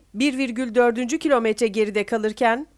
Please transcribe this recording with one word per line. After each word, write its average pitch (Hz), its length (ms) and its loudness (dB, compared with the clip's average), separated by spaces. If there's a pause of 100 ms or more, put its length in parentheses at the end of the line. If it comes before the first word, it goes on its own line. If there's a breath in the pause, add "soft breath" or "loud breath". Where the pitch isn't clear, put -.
(140)
bir 262 240 0
virgül 240 360 -4
dördüncü 240 440 2
kilometre 233 480 0
geride 208 400 0
kalırken 226 600 0 (120)